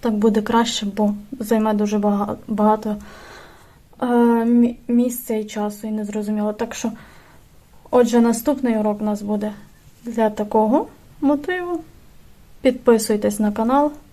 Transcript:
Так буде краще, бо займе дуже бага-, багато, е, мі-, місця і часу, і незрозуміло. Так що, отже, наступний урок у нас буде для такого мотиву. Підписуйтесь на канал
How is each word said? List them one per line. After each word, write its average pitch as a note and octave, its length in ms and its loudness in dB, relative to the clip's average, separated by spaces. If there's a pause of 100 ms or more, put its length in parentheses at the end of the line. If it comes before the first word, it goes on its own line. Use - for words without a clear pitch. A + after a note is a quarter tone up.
Так A3+ 140 -2
буде G#3 280 2
краще, A#3 440 0
бо G#3 280 0 (260)
займе A3 340 0
дуже G#3 240 0
бага-, G3+ 380 0 (120)
багато, G#3+ 480 0 (1040)
е, B3+ 40 -2 (380)
мі-, A#3+ 320 2 (120)
місця A#3+ 460 0
і G#3+ 100 -4
часу, G#3 420 -6
і A3 40 -6
незрозуміло. G#3 640 -4
Так A3+ 220 -6
що, - 180 -6 (1000)
отже, A#3+ 300 4
наступний A#3 560 0
урок G#3+ 240 -2
у G#3 40 -6
нас G#3 180 -4
буде G#3 300 -4 (520)
для A3+ 260 0
такого G#3+ 560 2 (340)
мотиву. E4+ 600 -2 (800)
Підписуйтесь A3 760 2
на G#3+ 140 0
канал C4+ 400 2 (200)